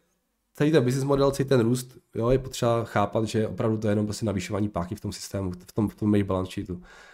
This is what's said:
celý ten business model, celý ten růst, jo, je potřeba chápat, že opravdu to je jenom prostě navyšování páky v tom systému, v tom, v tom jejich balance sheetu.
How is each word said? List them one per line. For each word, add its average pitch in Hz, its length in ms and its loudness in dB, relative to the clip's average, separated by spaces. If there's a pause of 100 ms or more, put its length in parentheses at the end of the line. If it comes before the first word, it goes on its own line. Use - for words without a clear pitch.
(540)
celý 147 180 2
ten 151 120 6
business 131 220 0
model, 139 260 4
celý 135 180 -4
ten 135 100 6
růst, 120 380 0 (180)
jo, 113 140 0
je 131 100 4
potřeba 117 460 -2
chápat, 110 400 0
že 107 220 0
opravdu 110 300 0
to 107 100 -2
je 104 40 2
jenom 104 140 2
prostě 104 200 -4
navyšování 101 440 -2
páky 87 260 -4
v - 60 -12
tom 101 120 -6
systému, 98 380 -6
v 90 220 -14
tom, 104 160 0
v - 60 -10
tom 107 200 2
jejich 101 120 2
balance 92 240 -2
sheetu. 92 300 -8 (320)